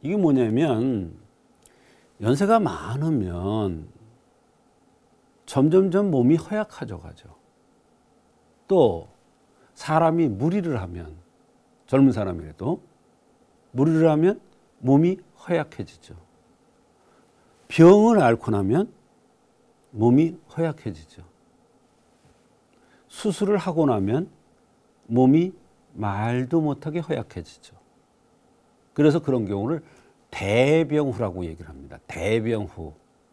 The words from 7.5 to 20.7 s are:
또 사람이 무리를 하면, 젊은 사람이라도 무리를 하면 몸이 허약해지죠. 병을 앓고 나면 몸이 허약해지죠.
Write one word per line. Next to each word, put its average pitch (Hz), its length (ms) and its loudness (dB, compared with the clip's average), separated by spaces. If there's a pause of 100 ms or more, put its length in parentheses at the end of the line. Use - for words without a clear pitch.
또 113 420 2 (640)
사람이 160 540 0
무리를 151 520 -4
하면, 87 340 -14 (720)
젊은 135 260 4
사람이라도 92 680 -8 (920)
무리를 160 360 2
하면 156 320 0 (380)
몸이 156 400 2 (280)
허약해지죠. - 840 -10 (1400)
병을 208 500 8
앓고 117 300 2
나면 110 420 0 (1000)
몸이 135 440 2 (200)
허약해지죠. 117 680 -8 (1900)